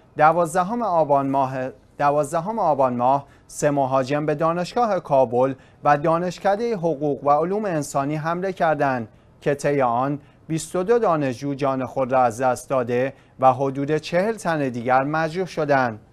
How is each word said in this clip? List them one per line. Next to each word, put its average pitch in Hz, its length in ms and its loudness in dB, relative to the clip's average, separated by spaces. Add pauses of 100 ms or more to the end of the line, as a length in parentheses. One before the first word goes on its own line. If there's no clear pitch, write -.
(160)
دوازدهم 175 640 2
آبان 143 460 2
ماه، 135 280 -2 (420)
دوازدهم 151 600 0
آبان 135 380 2
ماه 123 300 2 (200)
سه - 240 -2
مهاجم 135 560 0
به 151 80 0
دانشگاه 175 680 -2
کابل 131 540 2 (300)
و 147 140 4
دانشکده 180 760 -2
حقوق 151 500 -2
و 139 60 4
علوم 175 340 2
انسانی 151 520 -2
حمله 170 360 -4
کردند 143 560 0 (320)
که 147 140 0
طی 143 280 0
آن 131 360 0 (300)
بیست 160 280 -4
و 180 60 -2
دو 233 160 2
دانشجو 143 560 0
جان 131 320 -2
خود 127 260 -4
را 131 100 4
از 120 180 0
دست 127 300 -2
داده 127 420 -2 (280)
و 131 120 6
حدود 139 440 -2
چهل 180 360 -2
تن 165 360 -2
دیگر 123 360 2
مجروح 160 420 -2
شدند. 135 540 0 (120)